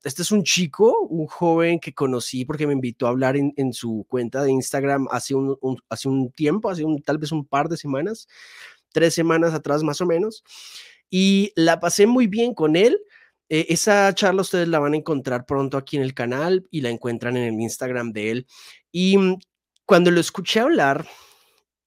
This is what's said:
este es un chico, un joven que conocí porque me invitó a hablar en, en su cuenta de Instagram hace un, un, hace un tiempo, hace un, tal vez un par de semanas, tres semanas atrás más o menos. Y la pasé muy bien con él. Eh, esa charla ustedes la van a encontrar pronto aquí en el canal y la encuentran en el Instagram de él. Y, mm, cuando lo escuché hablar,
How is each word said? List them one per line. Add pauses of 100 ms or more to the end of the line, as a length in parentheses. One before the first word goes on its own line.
este
es
un
chico,
un
joven
que
conocí
porque
me
invitó
a
hablar
en,
en
su
cuenta
de
Instagram
hace
un,
un, (100)
hace
un
tiempo,
hace
un,
tal
vez
un
par
de
semanas, (640)
tres
semanas
atrás
más
o
menos. (680)
Y
la
pasé
muy
bien
con
él. (520)
Eh,
esa
charla
ustedes
la
van
a
encontrar
pronto
aquí
en
el
canal
y
la
encuentran
en
el
Instagram
de
él. (460)
Y,
mm, (480)
cuando
lo
escuché
hablar, (800)